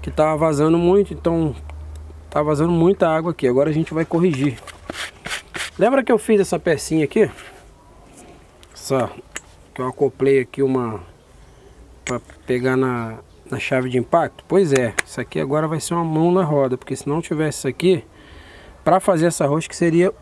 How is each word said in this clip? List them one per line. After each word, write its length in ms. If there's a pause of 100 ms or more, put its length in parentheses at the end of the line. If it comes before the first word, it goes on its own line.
Que 80
tava 280
vazando 400
muito, 360
então 400 (760)
tá 120
vazando 300
muita 380
água 220
aqui. 180
Agora 200
a 40
gente 200
vai 120
corrigir. 520 (1200)
Lembra 240
que 80
eu 80
fiz 220
essa 180
pecinha 460
aqui? 260 (1400)
Essa, 380 (600)
que 80
eu 80
acoplei 500
aqui 240
uma, 380 (1040)
pra 160 (260)
pegar 300
na, 400 (340)
na 80
chave 300
de 80
impacto? 500
Pois 240
é, 220 (120)
isso 140
aqui 180
agora 300
vai 140
ser 120
uma 120
mão 260
na 140
roda, 320
porque 180
se 140
não 120
tivesse 360
isso 100
aqui, 380 (800)
pra 160
fazer 240
essa 200
rosca 280
seria 480